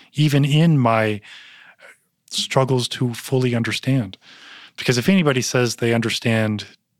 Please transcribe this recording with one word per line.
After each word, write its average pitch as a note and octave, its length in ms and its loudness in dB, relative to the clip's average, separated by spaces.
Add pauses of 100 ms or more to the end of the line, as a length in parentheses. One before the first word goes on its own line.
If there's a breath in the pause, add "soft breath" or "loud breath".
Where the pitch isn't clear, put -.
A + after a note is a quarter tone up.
(140)
even C#3+ 300 2
in D3+ 340 4
my A2 420 0 (1080 loud breath)
struggles B2+ 580 -2
to B2 260 -4
fully B2+ 400 -2
understand. A#2 600 -2 (600 loud breath)
Because B2+ 220 0
if B2 100 -2
anybody D3 340 2
says B2 340 -2
they A#2 160 0
understand A2 720 -2 (360)